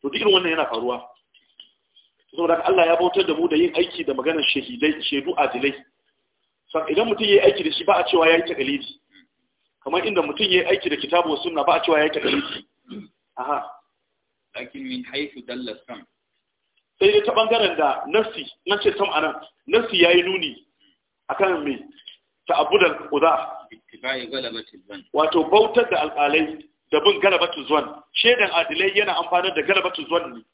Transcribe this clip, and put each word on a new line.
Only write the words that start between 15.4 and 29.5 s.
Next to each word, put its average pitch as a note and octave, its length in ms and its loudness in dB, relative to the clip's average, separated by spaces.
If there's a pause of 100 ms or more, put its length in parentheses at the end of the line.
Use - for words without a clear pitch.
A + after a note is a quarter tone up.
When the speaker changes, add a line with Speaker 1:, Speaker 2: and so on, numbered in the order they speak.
Speaker 2:
dalla B2 300 -10 (100)
sam. G#2+ 160 -16 (960)
Speaker 1:
Sai G3 140 6
dai G#4 100 4
ta - 100 -2
ɓangaren A3 440 2
da D3 320 0
nassi, F#3 400 -2 (180)
nan G3+ 140 0
ce G#3 160 0
sam G3 160 -2
anan, D#3 220 -2 (340)
nassi A3+ 340 0
ya F3 80 6
yi F3 120 6
nuni F3+ 440 -6 (640)
akan F3 360 -2
me? C3+ 140 -4 (680)
Ta'abbudan F3 640 2
qudaa. - 600 0
Speaker 2:
Ittiba'i - 600 -10
galabatil A2+ 580 -10
zann. G2+ 240 -18
Speaker 1:
Wato D#3 380 2
bautar A3+ 400 4
da E3 180 0
alƙalai D3+ 560 0 (260)
da D3+ 100 4
bin F#3+ 200 4
galabatul E3+ 480 0
zann. D3 340 0 (120)
Shaidan A3+ 380 4
adilai E3+ 440 0
yana G3+ 240 0
amfanar F3+ 340 -2